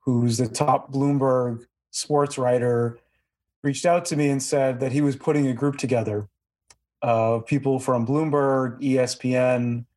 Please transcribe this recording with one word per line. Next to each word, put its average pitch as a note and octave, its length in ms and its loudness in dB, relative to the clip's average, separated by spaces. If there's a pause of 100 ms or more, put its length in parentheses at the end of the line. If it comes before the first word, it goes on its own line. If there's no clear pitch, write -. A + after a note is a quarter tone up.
who's A#2+ 360 0
the B2 100 0
top C3 460 0
Bloomberg C3 720 0 (260)
sports C#3+ 480 -2
writer, A#2+ 600 0 (640)
reached C#3+ 240 -2
out F3 200 2
to D#3+ 100 -2
me C#3+ 120 2
and C#3 140 0
said C3+ 380 0
that C3 120 -2
he C#3+ 80 0
was C#3+ 160 2
putting D3 300 0
a B2+ 80 0
group C#3 240 -2
together G#2+ 500 -2 (720)
of A2+ 460 0
people C3+ 320 0
from B2 280 0
Bloomberg, C#3 760 0
E C3 160 2
S B2 180 0
P B2+ 180 -2
N B2 500 0 (120)